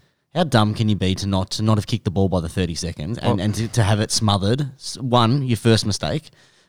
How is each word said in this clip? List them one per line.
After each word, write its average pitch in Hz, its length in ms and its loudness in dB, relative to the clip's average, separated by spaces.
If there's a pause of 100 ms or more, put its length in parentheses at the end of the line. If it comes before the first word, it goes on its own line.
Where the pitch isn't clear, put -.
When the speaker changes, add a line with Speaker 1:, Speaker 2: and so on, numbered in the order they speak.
(340)
Speaker 1:
How 170 120 0
dumb 107 280 2
can 107 160 0
you 104 60 2
be 95 200 0
to 98 120 -6
not, 95 240 -2
to - 100 -6
not 110 160 2
have 107 100 -4
kicked - 180 -4
the 101 60 -2
ball 98 180 2
by 90 100 0
the 82 100 -4
thirty 85 260 -4
seconds 85 420 -8
and, 104 200 0
Speaker 2:
Well 92 80 -4
Speaker 1:
and 104 100 0
to, 110 120 -4
to 110 160 0
have 104 160 2
it 107 120 -2
smothered? 110 640 0
S-, - 220 -14
one, 123 460 2
your 120 140 0
first 113 280 2
mistake, 98 440 -4 (400)